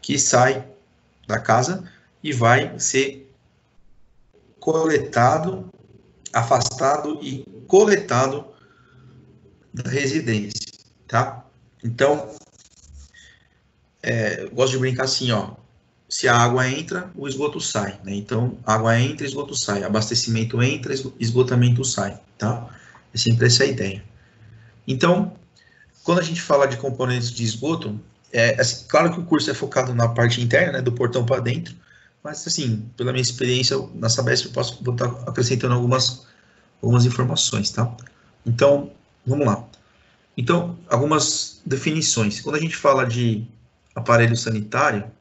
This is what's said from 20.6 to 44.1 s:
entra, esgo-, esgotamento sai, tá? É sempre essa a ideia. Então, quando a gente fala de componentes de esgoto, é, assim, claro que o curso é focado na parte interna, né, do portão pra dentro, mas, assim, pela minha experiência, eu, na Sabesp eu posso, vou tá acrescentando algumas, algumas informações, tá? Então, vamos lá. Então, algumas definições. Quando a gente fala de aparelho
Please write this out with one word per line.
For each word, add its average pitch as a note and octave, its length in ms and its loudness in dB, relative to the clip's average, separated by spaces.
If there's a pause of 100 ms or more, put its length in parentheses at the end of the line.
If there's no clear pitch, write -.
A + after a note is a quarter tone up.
entra, C#3+ 300 -2
esgo-, C3 260 -6
esgotamento A#2+ 640 2
sai, G2 340 -4 (200)
tá? A#2 360 -6 (400)
É - 40 -4
sempre A#2 300 4
essa A#2+ 160 4
a - 40 4
ideia. G2 400 -4 (800)
Então, E3+ 500 2 (680)
quando F3 140 2
a F3 60 0
gente E3 180 -6
fala C#3+ 240 4
de B2+ 100 -2
componentes B2 560 -2
de A#2 120 -6
esgoto, A2 560 -4 (340)
é, A#2 260 2
assim, - 280 0
claro E3 260 4
que - 60 -6
o E3+ 40 -6
curso D3+ 280 0
é - 20 -2
focado B2+ 400 -2
na A#2 140 2
parte A#2 340 2
interna, C3+ 380 2
né, - 20 -4
do B2 100 0
portão A#2+ 320 0
pra B2 160 0
dentro, A#2+ 360 -4 (480)
mas, D3+ 240 -12
assim, A#2 500 -2
pela B2+ 140 -4
minha B2+ 100 -2
experiência, B2 540 0
eu, C3 180 -6
na A#2 160 -4
Sabesp B2 380 0
eu - 40 -14
posso, - 320 -6
vou B2 120 -2
tá B2+ 100 0 (220)
acrescentando B2 480 0
algumas, B2 500 0 (560)
algumas A#2+ 240 6
informações, - 640 0
tá? - 260 -4 (480)
Então, C#3+ 480 2 (320)
vamos C#3 220 0
lá. G#2 180 0 (720)
Então, E3+ 400 -2 (140)
algumas D3 760 0
definições. C3 760 -2
Quando D3 140 -6
a D3+ 40 0
gente D#3+ 160 -4
fala C3 300 2
de A#2 400 -2 (480)
aparelho A#2 420 4